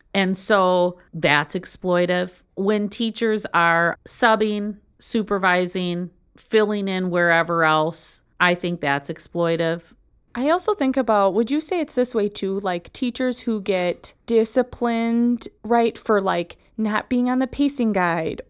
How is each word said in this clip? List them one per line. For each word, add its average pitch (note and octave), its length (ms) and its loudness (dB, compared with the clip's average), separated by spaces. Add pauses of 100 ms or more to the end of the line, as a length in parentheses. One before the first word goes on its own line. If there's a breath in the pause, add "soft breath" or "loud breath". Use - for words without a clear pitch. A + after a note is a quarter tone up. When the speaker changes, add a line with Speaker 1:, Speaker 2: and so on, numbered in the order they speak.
(140)
Speaker 1:
And F#3+ 220 2
so F3+ 600 2 (140 soft breath)
that's D3+ 440 2
exploitive. F3+ 880 -2 (120)
When G#3 340 0
teachers A3 640 -2
are E3+ 440 2 (100)
subbing, G#3+ 680 0 (240)
supervising, F3+ 1080 0 (260)
filling G#3 500 0
in F#3 240 -2
wherever E3+ 540 2
else, D#3 580 0 (160)
I F3 160 4
think F3 260 -4
that's C#3+ 300 -2
exploitive. E3 840 -2 (420)
Speaker 2:
I C4+ 140 0
also F4+ 240 0
think C4 220 0
about, G#3 380 2
would A3+ 160 0
you D4 100 -2
say F4 200 -4
it's D#4 140 -6
this B3 200 -2
way G#3 140 0
too? G3 320 -6
Like, F3+ 320 -6
teachers B3 480 -4
who A3 200 -4
get F3+ 540 -2 (120)
disciplined, A#3 1200 0 (160)
right, A#3 340 2
for, G#3 220 2
like, F3 360 -2 (200)
not G#3+ 320 -2
being B3 200 0
on B3+ 120 0
the C4 80 0
pacing C4 440 0
guide E3+ 580 -2